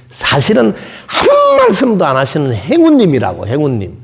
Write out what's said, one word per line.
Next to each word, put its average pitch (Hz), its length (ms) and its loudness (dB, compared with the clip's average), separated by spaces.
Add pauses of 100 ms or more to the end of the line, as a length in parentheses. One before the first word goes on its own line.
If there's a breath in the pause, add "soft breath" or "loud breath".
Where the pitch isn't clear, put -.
사실은 214 680 0 (320 loud breath)
한 - 220 -2 (300)
말씀도 254 460 2
안 135 120 0
하시는 135 360 -2
행운님이라고, 139 920 0
행운님. 123 580 -4